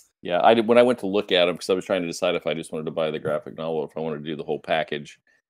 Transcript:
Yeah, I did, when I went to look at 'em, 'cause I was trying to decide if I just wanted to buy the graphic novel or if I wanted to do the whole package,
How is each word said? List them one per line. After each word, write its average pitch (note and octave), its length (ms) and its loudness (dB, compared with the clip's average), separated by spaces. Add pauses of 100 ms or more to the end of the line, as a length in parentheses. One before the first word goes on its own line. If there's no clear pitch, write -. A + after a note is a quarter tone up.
(220)
Yeah, F2 200 0
I A2+ 120 8
did, A2+ 120 2
when A#2 120 6
I A#2+ 40 8
went B2 180 4
to G2+ 60 -6
look G2 260 0
at F2 160 4
'em, E2+ 80 -2
'cause - 140 -12
I G2 40 4
was F#2 100 -4
trying F#2 180 0
to E2+ 60 -4
decide F2 260 -2
if E2+ 120 -4
I D#2 80 -2
just D#2+ 180 -10
wanted D#2 140 -6
to D#2+ 60 -6
buy D#2+ 180 -2
the D#2 80 -6
graphic D2+ 380 -6
novel D#2+ 220 -4
or D2 80 -4
if - 100 -14
I D#2 40 -8
wanted D#2 240 -6
to D#2 60 -8
do D#2 60 -6
the D2 80 -10
whole D2+ 160 -4
package, D2+ 600 -4 (300)